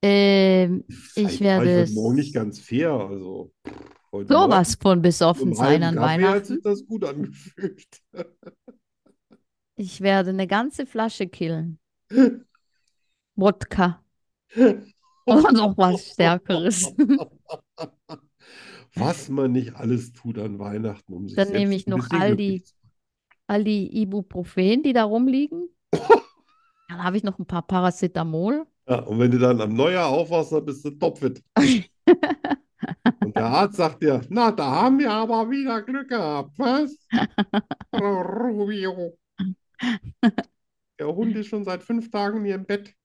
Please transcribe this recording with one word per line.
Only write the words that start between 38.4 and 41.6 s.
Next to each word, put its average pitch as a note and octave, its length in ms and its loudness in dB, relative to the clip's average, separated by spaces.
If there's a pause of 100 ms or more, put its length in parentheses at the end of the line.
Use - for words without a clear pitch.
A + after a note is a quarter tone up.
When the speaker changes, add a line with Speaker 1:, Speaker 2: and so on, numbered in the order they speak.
Speaker 2:
Der D3+ 160 -6
Hund A3 220 -2
ist G#3+ 120 -8
schon G#3 160 -6